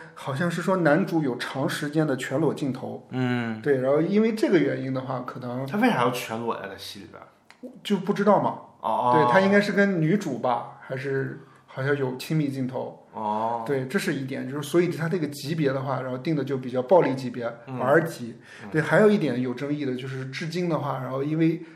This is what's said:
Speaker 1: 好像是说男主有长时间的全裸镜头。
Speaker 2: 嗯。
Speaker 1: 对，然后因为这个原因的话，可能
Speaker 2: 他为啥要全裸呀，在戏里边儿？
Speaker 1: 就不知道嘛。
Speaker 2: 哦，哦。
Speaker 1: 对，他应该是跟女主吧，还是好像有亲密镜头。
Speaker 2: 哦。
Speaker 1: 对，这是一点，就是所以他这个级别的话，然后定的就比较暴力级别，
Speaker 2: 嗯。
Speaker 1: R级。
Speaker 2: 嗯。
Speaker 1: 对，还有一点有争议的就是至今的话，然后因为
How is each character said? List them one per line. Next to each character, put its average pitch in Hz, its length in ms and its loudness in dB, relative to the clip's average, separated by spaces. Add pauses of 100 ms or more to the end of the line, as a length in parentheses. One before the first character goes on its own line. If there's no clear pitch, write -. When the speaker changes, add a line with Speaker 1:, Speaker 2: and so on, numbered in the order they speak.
(140)
Speaker 1:
好 139 200 -8
像 175 160 -2
是 165 100 -4
说 185 180 2
男 160 280 4
主 165 160 0
有 123 140 0
长 139 320 -2
时 151 200 -4
间 156 160 2
的 131 120 0
全 135 240 -2
裸 120 120 2
镜 131 200 -2
头。 - 380 -10
Speaker 2:
嗯。 120 520 -2
Speaker 1:
对， 139 200 2
然 135 100 2
后 151 80 4
因 196 200 2
为 226 140 4
这 277 160 0
个 185 80 8
原 131 240 0
因 131 100 -4
的 131 100 -4
话， 131 220 -6
可 - 140 -10
能 123 260 -6
Speaker 2:
他 202 140 -4
为 254 100 4
啥 156 120 0
要 123 100 2
全 113 300 -6
裸 117 160 -4
呀， - 120 -10
在 98 80 -14
戏 - 220 -14
里 98 80 -16
边 - 160 -18
儿？ - 60 -20 (560)
Speaker 1:
就 202 140 0
不 196 140 -2
知 196 120 0
道 190 180 6
嘛。 117 160 -2 (220)
Speaker 2:
哦， 110 100 -2
哦。 120 240 2
Speaker 1:
对， 120 180 6
他 190 60 8
应 196 140 4
该 202 80 6
是 208 100 0
跟 190 320 2
女 160 140 4
主 139 220 -4
吧， 123 420 -2
还 135 160 -8
是 135 440 -4 (260)
好 - 160 -8
像 139 140 2
有 127 200 -2
亲 160 200 -2
密 147 120 2
镜 127 200 -2
头。 120 360 -8 (100)
Speaker 2:
哦。 110 520 -2
Speaker 1:
对， 131 200 0
这 196 120 0
是 180 160 -2
一 135 100 -4
点， 127 240 -6
就 143 120 -6
是 147 80 -8
所 175 120 2
以 175 80 4
他 156 200 -4
这 185 100 -2
个 151 100 -4
级 - 260 -6
别 139 180 2
的 135 100 -4
话， 131 200 -4
然 127 80 -6
后 127 80 -4
定 156 180 -2
的 131 80 -2
就 135 140 -4
比 127 120 -8
较 127 120 -2
暴 175 180 8
力 135 140 4
级 127 160 -6
别， 117 200 -6 (160)
Speaker 2:
嗯。 127 140 -8
Speaker 1:
R 143 220 4
级。 117 360 -8 (240)
Speaker 2:
嗯。 104 80 -14
Speaker 1:
对， 156 100 0
还 160 200 4
有 214 80 8
一 208 100 6
点 127 220 0
有 127 140 -2
争 143 200 -4
议 143 100 -4
的 127 120 -2
就 131 100 -8
是 131 200 -8
至 165 200 -8
今 175 220 -4
的 151 100 2
话， 135 240 -4
然 127 80 -6
后 135 120 -2
因 156 160 -2
为 165 240 2 (140)